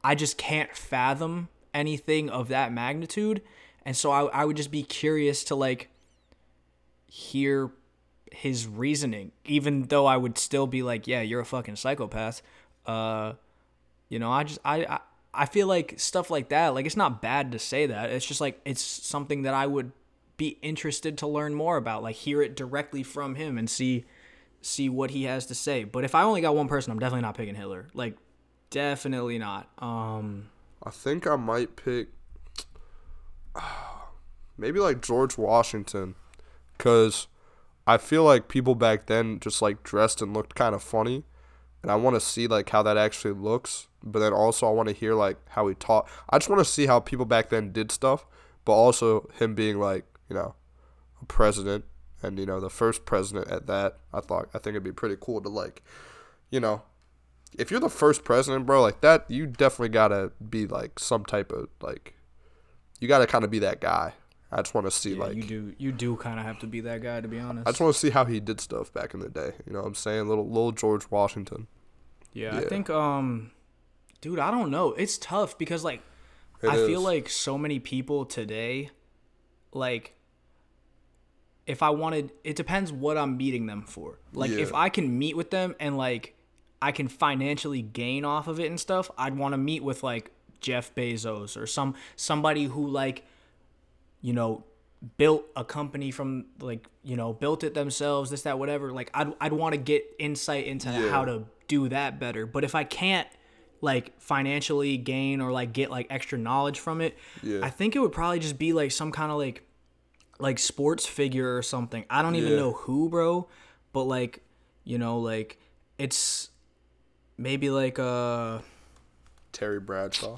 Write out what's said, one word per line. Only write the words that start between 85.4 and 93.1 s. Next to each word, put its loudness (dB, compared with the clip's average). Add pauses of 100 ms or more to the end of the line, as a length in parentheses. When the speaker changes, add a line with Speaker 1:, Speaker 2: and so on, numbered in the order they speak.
Speaker 1:
them -2
and, -4
like, -4 (460)
I 2
can -4
financially -2
gain -4
off -2
of -6
it -2
and -6
stuff, -2
I'd -2
wanna 0
meet -2
with, -4
like, -6 (300)
Jeff -4
Bezos -6
or -8
some, -2 (200)
somebody 2
who, -4
like, -2 (1000)